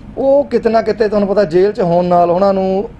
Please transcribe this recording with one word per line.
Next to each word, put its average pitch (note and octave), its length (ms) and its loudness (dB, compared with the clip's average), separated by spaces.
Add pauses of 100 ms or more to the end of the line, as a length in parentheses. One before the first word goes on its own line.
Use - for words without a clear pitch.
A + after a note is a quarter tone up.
(180)
ਉਹ C4+ 280 2
ਕਿਤੇ A#3 240 -2
ਨਾ A3+ 120 2
ਕਿਤੇ G#3+ 260 -2
ਤੁਹਾਨੂੰ G3+ 200 0
ਪਤਾ G3+ 160 2
ਜੇਲ੍ਹ F#3 300 0
'ਚ A3+ 80 -4
ਹੋਣ F3 240 0
ਨਾਲ F3 260 2
ਉਹਨਾਂ G3 220 2
ਨੂੰ F#3+ 360 -2 (100)